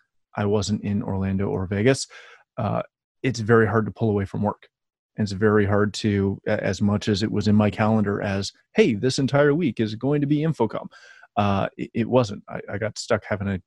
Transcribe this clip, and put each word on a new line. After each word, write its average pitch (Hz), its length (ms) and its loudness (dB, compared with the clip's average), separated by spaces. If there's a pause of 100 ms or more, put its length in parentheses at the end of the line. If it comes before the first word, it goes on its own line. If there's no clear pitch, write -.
(360)
I 104 100 -2
wasn't 104 380 0
in 101 200 -2
Orlando 95 440 -2
or 98 180 -4
Vegas, 104 420 0 (500)
uh, 107 260 -4 (400)
it's 131 160 -2
very 113 260 6
hard 107 200 2
to 104 60 -6
pull 113 180 -2
away 101 160 0
from 104 180 -6
work. - 240 -4 (480)
And 110 80 -2
it's 98 80 -2
very 104 340 4
hard 101 300 2
to, 98 520 0
a-, 104 160 -2
as 101 180 -4
much 104 260 0
as 101 160 0
it 104 80 -2
was 101 160 -2
in 104 80 4
my 107 160 4
calendar 107 500 0
as, 98 300 -4 (240)
"Hey, 196 180 4
this 117 240 -2
entire 143 380 2
week 160 240 -2
is 110 160 -2
going 139 260 -2
to 147 60 0
be 147 120 0
InfoComm." 147 480 -2 (480)
Uh, 101 320 0 (100)
it, - 160 -8
it 113 160 -2
wasn't. 110 400 0
I, - 100 -10 (140)
I 101 40 -6
got 107 220 -8
stuck - 280 -2
having 98 200 -6
to 98 200 -4